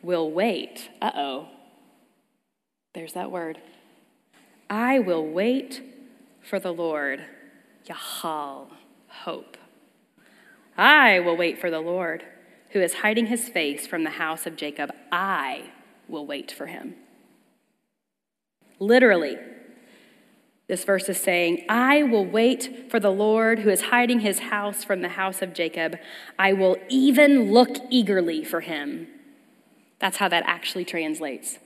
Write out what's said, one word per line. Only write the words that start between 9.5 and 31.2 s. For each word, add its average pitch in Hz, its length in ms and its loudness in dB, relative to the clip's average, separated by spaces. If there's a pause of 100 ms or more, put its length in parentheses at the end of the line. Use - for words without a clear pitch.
"I 277 420 8
will 175 180 0
wait 170 220 -2
for 180 100 -4
the 160 120 -4
Lord, 170 420 -6 (480)
who 202 100 0
is 170 140 0
hiding 220 320 0
his 233 220 -4
face 147 360 -4
from 165 180 -4
the 156 80 -4
house 160 360 -6
of 160 80 -10
Jacob. 147 360 -8 (200)
I 175 600 -4 (340)
will 147 180 -10
wait 143 260 -10
for - 160 -12
him." 175 280 -14 (1800)
Literally, 196 580 6 (1300)
this 185 180 -4
verse 190 240 0
is 180 80 -4
saying, 175 500 0
"I 254 340 4
will 226 240 2
wait 226 640 0
for 233 100 0
the 202 120 2
Lord 214 480 2
who 208 100 2
is 185 140 2
hiding 240 380 2
his 202 180 0
house 202 460 -6
from 190 160 -2
the 175 80 -4
house 190 320 -6
of 180 120 -8
Jacob. 165 460 -4 (400)
I 190 140 6
will 190 240 4 (100)
even 262 640 6
look 240 260 6 (120)
eagerly 185 540 2
for 165 180 -6
him." 160 460 -10 (920)
That's 190 180 -2
how 196 120 0
that 170 180 2
actually 175 380 -4
translates. 156 800 -8